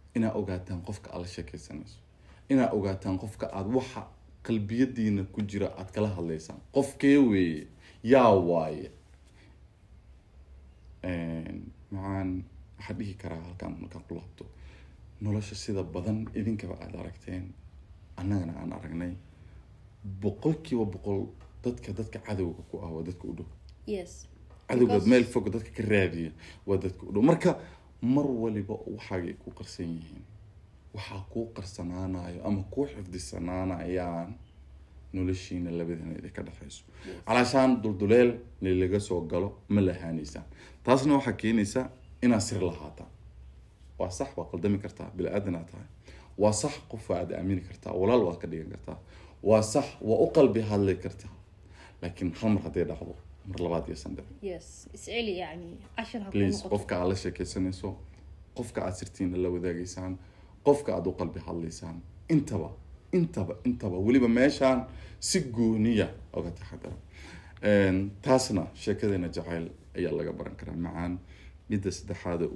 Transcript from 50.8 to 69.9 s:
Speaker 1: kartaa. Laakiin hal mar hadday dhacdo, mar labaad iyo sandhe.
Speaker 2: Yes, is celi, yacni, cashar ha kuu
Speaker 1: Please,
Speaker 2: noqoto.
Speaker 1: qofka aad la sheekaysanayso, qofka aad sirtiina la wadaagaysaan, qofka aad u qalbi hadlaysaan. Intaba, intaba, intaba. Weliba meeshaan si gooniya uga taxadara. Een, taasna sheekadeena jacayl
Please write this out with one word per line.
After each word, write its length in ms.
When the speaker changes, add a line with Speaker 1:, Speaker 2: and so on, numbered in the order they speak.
Speaker 1:
kartaa. 380
Laakiin 400
hal 80
mar 140
hadday 220
dhacdo, 300
mar 140
labaad 280
iyo 80
sandhe. 280
Speaker 2:
Yes, 520
is 120
celi, 320
yacni, 400
cashar 260
ha 100
kuu 0
Speaker 1:
Please, 260
Speaker 2:
noqoto. 120
Speaker 1:
qofka 320
aad 80
la 60
sheekaysanayso, 760
qofka 300
aad 100
sirtiina 420
la 120
wadaagaysaan, 640
qofka 300
aad 120
u 40
qalbi 280
hadlaysaan. 640
Intaba, 400
intaba, 400
intaba. 320
Weliba 300
meeshaan 520
si 200
gooniya 560
uga 180
taxadara. 460
Een, 480
taasna 420
sheekadeena 560
jacayl 360